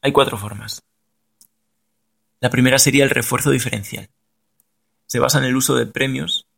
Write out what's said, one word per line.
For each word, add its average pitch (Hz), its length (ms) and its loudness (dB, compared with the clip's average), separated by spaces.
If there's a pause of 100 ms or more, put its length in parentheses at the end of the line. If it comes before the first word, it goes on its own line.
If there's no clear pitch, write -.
Hay 139 100 0
cuatro 139 260 2
formas. 104 460 -12 (1600)
La 123 100 0
primera 127 300 4
sería 139 240 4
el 135 60 4
refuerzo 123 420 0
diferencial. 117 580 -4 (960)
Se 120 120 -4
basa 131 200 2
en 135 60 0
el 127 100 0
uso 131 200 0
de 120 100 0
premios 135 640 -6 (100)